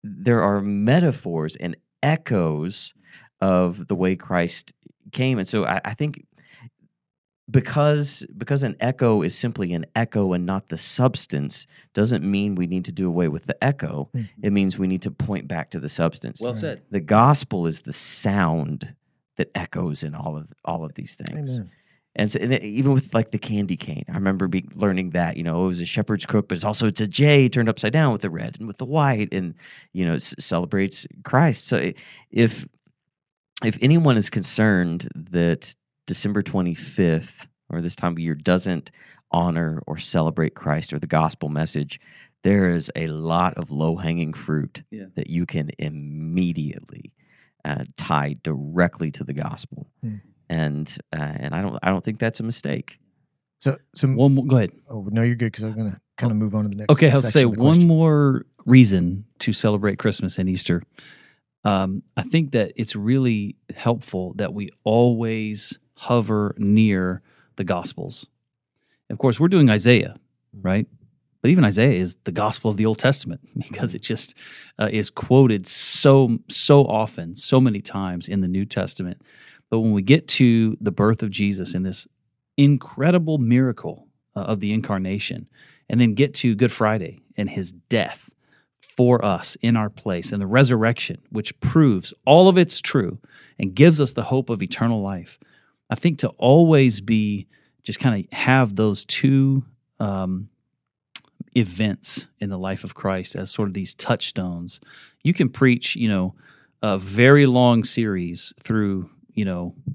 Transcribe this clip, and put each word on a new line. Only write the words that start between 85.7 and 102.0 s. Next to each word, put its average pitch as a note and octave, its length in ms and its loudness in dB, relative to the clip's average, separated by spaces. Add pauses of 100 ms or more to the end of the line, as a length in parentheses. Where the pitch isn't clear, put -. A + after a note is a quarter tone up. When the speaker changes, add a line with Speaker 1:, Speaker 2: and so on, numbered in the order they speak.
Speaker 3:
and A#2 120 2
then A2+ 140 4
get C#3 200 2
to A#2 220 0
Good A#2 160 2
Friday G#2+ 480 -2 (160)
and G2 140 -4
his F2+ 220 -8
death - 580 -4 (640)
for B2 280 4
us F#2+ 380 -2
in A#2 140 2
our G#2+ 120 -2
place, F#2 440 -6
and G2+ 100 -4
the G2 40 -4
resurrection, A#2 720 2 (120)
which - 300 -8
proves B2 520 4 (140)
all E3+ 220 10
of F#3 100 6
it's E3+ 220 2
true - 400 -2 (400)
and F#2+ 140 -4
gives D3+ 260 8
us C3+ 140 0
the A#2 100 -4
hope B2+ 260 -2
of G#2+ 120 -4
eternal A2+ 380 -2
life, G2 380 -8 (500)
I A2 60 -4
think D#3+ 240 -2
to B2 120 -2
always C3+ 720 6
be, G#2 460 -2 (380)
just - 160 -6
kinda G#2+ 320 0
have B2+ 440 2
those G#2 280 0
two, C3+ 600 2 (360)
um, F#2+ 480 -4 (1080)
events G2+ 720 -2 (120)